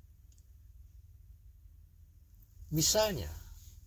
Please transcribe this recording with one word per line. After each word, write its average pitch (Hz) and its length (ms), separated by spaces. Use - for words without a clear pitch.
Misalnya, 160 560